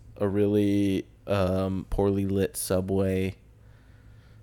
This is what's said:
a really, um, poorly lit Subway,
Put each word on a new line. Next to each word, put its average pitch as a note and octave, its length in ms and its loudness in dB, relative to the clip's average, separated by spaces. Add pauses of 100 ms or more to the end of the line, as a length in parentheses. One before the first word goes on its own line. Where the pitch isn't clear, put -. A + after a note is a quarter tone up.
(160)
a G2+ 140 -4
really, G2+ 760 2 (220)
um, F#2+ 600 -2
poorly G2 360 0
lit G2 300 0
Subway, F#2+ 800 -2 (1080)